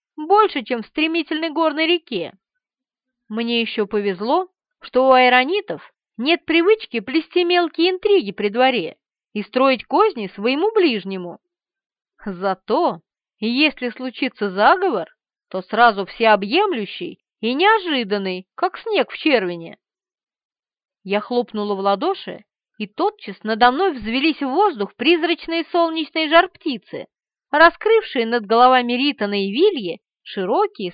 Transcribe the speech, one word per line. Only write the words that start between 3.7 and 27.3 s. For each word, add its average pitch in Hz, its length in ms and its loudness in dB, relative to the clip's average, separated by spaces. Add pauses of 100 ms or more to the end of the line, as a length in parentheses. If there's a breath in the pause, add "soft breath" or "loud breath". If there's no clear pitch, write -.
повезло, 208 600 -2 (320)
что 262 280 2
у 262 40 6
айронитов 254 720 2 (340)
нет 311 280 -2
привычки 330 560 0
плести 311 440 -2
мелкие 349 460 0
интриги 370 400 2
при 208 200 -4
дворе 240 460 0 (360)
и 208 100 -6
строить 254 420 0
козни 302 440 0
своему 269 440 -2
ближнему. 190 680 -2 (840)
Зато, 196 760 -2 (380)
если 247 500 0
случится 247 640 -6
заговор, 220 580 2 (420)
то 185 120 -6
сразу 208 440 2
всеобъемлющий 220 1120 0 (220)
и 233 140 -2
неожиданный, 247 1000 0
как - 240 -4
снег - 320 -2
в - 80 -14
червине. 180 600 -2 (1200)
Я 196 180 -2
хлопнула 214 540 -4
в 190 60 -6
ладоши, 202 640 -2 (380)
и 208 60 -6
тотчас 359 560 -4
надо 220 260 4
мной 339 220 0
взвелись 262 480 -2
в 285 80 -4
воздух 269 480 -2
призрачные 330 760 0
солнечные 320 580 -2
жар-птицы, 311 800 0 (460)